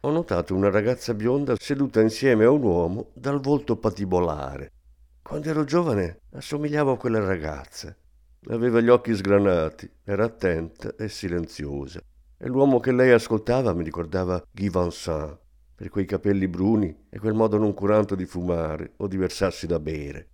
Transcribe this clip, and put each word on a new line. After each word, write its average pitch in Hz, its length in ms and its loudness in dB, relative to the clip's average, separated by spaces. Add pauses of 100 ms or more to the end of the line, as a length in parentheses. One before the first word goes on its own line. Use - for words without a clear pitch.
ho 147 100 -2
notato 107 440 -2
una 98 140 4
ragazza 110 460 0
bionda 127 420 0
seduta 139 420 -2
insieme 113 460 4
a 123 60 8
un 147 100 4
uomo 90 540 0
dal 139 260 -4
volto 139 340 0
patibolare. 85 960 -2 (500)
Quando 151 280 -8
ero 151 160 0
giovane 131 560 0 (100)
assomigliavo 147 600 -2
a 123 60 0
quella 113 220 0
ragazza. 80 760 -6 (560)
Aveva 117 300 2
gli 117 80 4
occhi 117 280 4
sgranati, 95 760 2 (140)
era 101 220 -2
attenta 85 720 -4
e 107 140 -6
silenziosa. 76 920 -8 (380)
E - 100 -10
l'uomo 131 320 4
che 127 140 0
lei 127 180 6
ascoltava 117 600 4
mi 85 100 -2
ricordava 87 680 -4
Guy 98 200 -4
Vincent, 82 680 -4 (360)
per 92 140 -14
quei 98 160 -2
capelli 98 420 0
bruni 95 480 0 (140)
e - 100 -14
quel 107 140 -2
modo 110 240 2
noncurante 104 580 2
di 92 100 -6
fumare 82 720 -4
o 101 100 -6
di 95 100 -4
versarsi 92 480 -2
da 82 140 0
bere. 73 540 -8